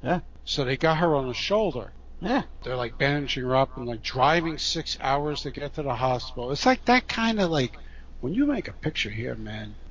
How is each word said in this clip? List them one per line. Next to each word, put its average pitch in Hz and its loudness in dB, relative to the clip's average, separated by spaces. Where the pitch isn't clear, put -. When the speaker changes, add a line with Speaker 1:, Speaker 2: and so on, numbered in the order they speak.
Speaker 1:
Yeah. 156 2
Speaker 2:
So - 0
they 131 0
got 160 4
her 165 6
on 135 2
the 123 -2
shoulder. 165 0
Speaker 1:
Yeah. 220 2
Speaker 2:
They're, 127 -4
like, 120 -4
bandaging 143 0
her 127 2
up 135 4
and, 123 -6
like, 113 -4
driving 156 4
six - -4
hours 143 0
to 139 -6
get 143 -6
to 151 -4
the 131 -2
hospital. 123 -2
It's 143 0
like 254 4
that 247 4
kind 226 2
of, 180 4
like, 139 0
when 135 -2
you 269 4
make 269 0
a - -8
picture - -4
here, 113 -6
man, 107 -8